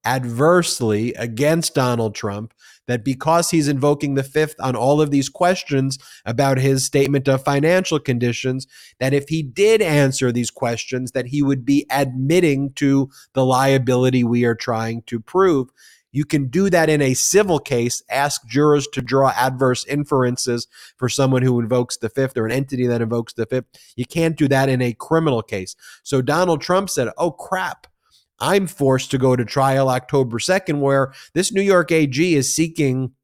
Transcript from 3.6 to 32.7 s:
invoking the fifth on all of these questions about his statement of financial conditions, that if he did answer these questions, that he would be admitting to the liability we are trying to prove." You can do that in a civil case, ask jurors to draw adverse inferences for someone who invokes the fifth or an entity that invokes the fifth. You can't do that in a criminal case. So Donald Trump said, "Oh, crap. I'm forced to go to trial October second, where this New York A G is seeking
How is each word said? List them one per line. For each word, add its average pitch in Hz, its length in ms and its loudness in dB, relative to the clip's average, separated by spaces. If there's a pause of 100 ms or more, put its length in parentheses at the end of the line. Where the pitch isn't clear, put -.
invoking 147 460 0
the 135 100 -2
fifth 151 380 -2
on 131 120 -2
all 135 280 2
of 147 100 0
these 139 160 0
questions 143 720 -2 (240)
about 131 340 0
his 135 280 0
statement 139 420 0
of 131 160 2
financial 156 560 0
conditions, 127 680 -2 (360)
that 135 120 0
if 139 140 0
he 160 160 -2
did 202 380 2
answer 139 500 2
these 120 180 -2
questions, 127 640 -6
that 123 160 -4
he 143 140 -2
would 135 240 0
be 143 260 2
admitting 139 800 0
to 139 380 0 (240)
the 135 100 2
liability 127 800 2
we 120 220 2
are 117 100 2
trying 113 520 -6
to 117 120 -6
prove." 170 480 0 (460)
You 143 100 -2
can 143 240 -2
do 185 220 0
that 160 200 2
in 147 120 2
a 131 120 2
civil 185 460 2
case, 120 500 -2
ask 139 380 -4
jurors 143 460 2
to 135 80 -4
draw 131 300 2
adverse 127 540 0
inferences 127 840 -2 (280)
for 123 140 -4
someone 131 320 2
who 123 180 2
invokes 123 380 -2
the 113 100 -6
fifth 135 300 -4
or 110 80 0
an 113 80 -4
entity 131 340 -2
that 120 140 0
invokes 113 320 -4
the 113 120 -4
fifth. 127 200 -4 (320)
You 123 80 -4
can't 165 320 -2
do 147 100 2
that 135 220 2
in 127 120 0
a 120 120 -2
criminal 151 500 -2
case. 95 320 -8 (280)
So 135 180 -2
Donald 156 400 0
Trump 185 280 -2
said, 123 280 -4
"Oh, 170 140 -2
crap. - 560 -10 (520)
I'm 185 280 0
forced 131 440 0
to 139 60 -2
go 127 180 4
to 123 80 -2
trial 135 460 0
October 127 480 -2
second, 180 420 -2
where 139 320 0 (220)
this 180 180 -2
New 190 100 0
York 185 300 2
A 160 140 4
G 151 300 0
is 131 180 0
seeking 139 580 -2 (120)